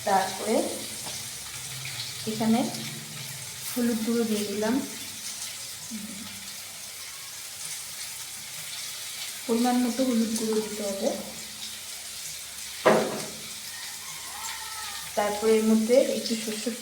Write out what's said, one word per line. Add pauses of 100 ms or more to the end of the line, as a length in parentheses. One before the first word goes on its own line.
তারপরে (1700)
এখানে (1080)
হলুদ
গুঁড়ো
দিয়ে
দিলাম, (4000)
পরিমাণ
মতো
হলুদ
গুঁড়ো
দিতে
হবে। (4000)
তারপরে
এর
মধ্যে (200)
একটু
সরষের